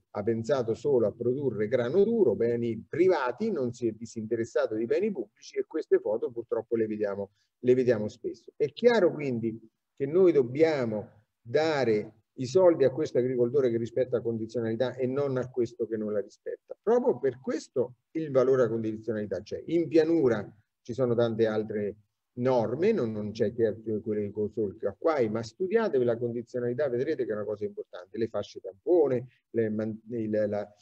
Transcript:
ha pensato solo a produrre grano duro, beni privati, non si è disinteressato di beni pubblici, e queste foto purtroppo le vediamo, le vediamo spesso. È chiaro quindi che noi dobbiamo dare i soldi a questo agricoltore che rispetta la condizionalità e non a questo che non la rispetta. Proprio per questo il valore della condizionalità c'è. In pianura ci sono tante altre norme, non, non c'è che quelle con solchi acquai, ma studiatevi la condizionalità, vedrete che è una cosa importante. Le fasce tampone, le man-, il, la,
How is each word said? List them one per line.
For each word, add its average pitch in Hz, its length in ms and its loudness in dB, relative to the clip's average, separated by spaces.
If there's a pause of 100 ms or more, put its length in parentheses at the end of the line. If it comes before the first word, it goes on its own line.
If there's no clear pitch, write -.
(120)
ha 104 120 -4
pensato 113 500 0
solo 127 320 2
a 101 60 0
produrre 123 560 -2
grano 131 380 2
duro, 214 280 4
beni 117 540 0
privati, 170 640 2
non 131 220 -2
si 120 140 -4
è 110 40 0
disinteressato 113 840 -4
di 113 100 0
beni 170 260 0
pubblici, - 460 -10
e 131 80 -2
queste 180 340 0
foto 127 320 -2
purtroppo 117 460 -4
le 110 100 0
vediamo, 101 440 -4 (280)
le 123 140 4
vediamo 120 340 2
spesso. - 480 -12
È 147 160 -2
chiaro 220 400 4
quindi 120 480 -2 (380)
che 139 80 -2
noi 175 260 6
dobbiamo 131 800 2 (320)
dare 127 720 0 (220)
i 131 100 -6
soldi 170 400 6
a 127 60 6
questo 143 260 -2
agricoltore 127 520 2
che 113 80 0
rispetta 123 380 -2
la 110 80 -2
condizionalità 117 720 -4
e 131 120 -2
non 131 280 -2
a 123 140 -4
questo 117 360 -2
che 110 120 -4
non 107 160 -4
la 104 80 0
rispetta. - 600 -14
Proprio 240 380 2
per 135 220 -2
questo - 540 -4 (160)
il 160 200 -6
valore 131 300 4
della 117 80 4
condizionalità 107 720 -4
c'è. 101 240 -10
In 160 240 -2
pianura 147 600 2 (320)
ci 123 120 -12
sono 120 220 0
tante 113 320 2
altre 107 480 -4 (440)
norme, 127 520 2
non, 127 220 -2
non 104 180 -6
c'è 104 220 -2
che 110 200 2 (280)
quelle 104 300 -4
con 104 200 -4
solchi 98 340 -4
acquai, 120 440 0
ma 110 120 -4
studiatevi 185 600 0
la 117 140 0
condizionalità, 120 720 -4
vedrete 131 340 -2
che 107 80 -4
è 107 40 -2
una 104 100 -6
cosa 104 180 -6
importante. 101 540 -12
Le 113 100 -2
fasce - 320 -8
tampone, 131 680 0 (240)
le 113 180 0
man-, 107 400 -4
il, 113 200 -4
la, 104 380 -2 (140)